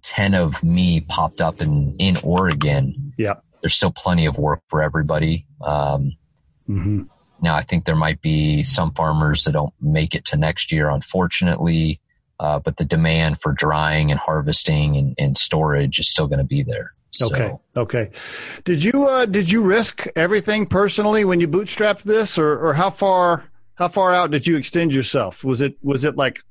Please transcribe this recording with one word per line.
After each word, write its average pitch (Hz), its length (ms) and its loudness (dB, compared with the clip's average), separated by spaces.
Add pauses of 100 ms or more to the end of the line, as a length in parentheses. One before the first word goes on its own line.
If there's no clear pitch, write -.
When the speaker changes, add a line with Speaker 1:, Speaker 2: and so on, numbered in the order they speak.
Speaker 1:
ten 98 300 0
of 82 300 0
me 85 380 2
popped - 400 -4
up 78 200 -2
in, 73 380 0
in 92 240 2
Oregon, 78 920 0
Speaker 2:
Yeah. 101 180 -2 (260)
Speaker 1:
there's - 140 -2
still 90 160 0
plenty 87 340 0
of 71 120 -2
work 73 320 -2
for 76 120 0
everybody. 78 640 0 (160)
Um, 71 520 -2 (560)
Speaker 2:
Mm-hmm. 98 320 -2 (400)
Speaker 1:
now, 82 140 2
I 76 80 0
think 85 220 -2
there 80 100 0
might 78 260 -2
be 76 400 2
some 80 320 0
farmers 78 520 0
that 76 80 0
don't 76 280 -2
make 78 320 0
it 78 120 -6
to 73 120 -2
next 78 340 -2
year, 76 160 2
unfortunately, 82 1120 0 (400)
uh, 73 200 -2
but - 180 -4
the 78 80 -2
demand 80 560 0
for 73 120 -2
drying 76 580 2
and 71 80 0
harvesting 73 760 0
and, 69 220 0
and 69 180 0
storage 71 600 0
is - 100 -2
still 78 200 -2
gonna 69 160 0
be 69 180 0
there. 62 320 -6 (160)
So. - 220 -2
Speaker 2:
Okay. 120 260 -2 (180)
Okay. 117 360 -2 (540)
Did 165 180 0
you, 269 240 2
uh, 262 180 2
did 190 260 0
you 226 120 4
risk 202 420 0 (100)
everything 208 520 0
personally 208 580 2
when 180 140 2
you 170 80 2
bootstrapped 202 560 0
this, 214 340 2
or, 151 180 2 (120)
or 143 80 2
how 185 160 2
far, 180 580 2 (240)
how 180 140 -2
far 185 260 2
out 175 160 2
did 143 160 0
you 170 100 4
extend 156 380 0
yourself? 123 500 -2
Was 127 180 0
it, 139 200 -2
was 135 220 -2
it 147 140 -2
like 131 340 -2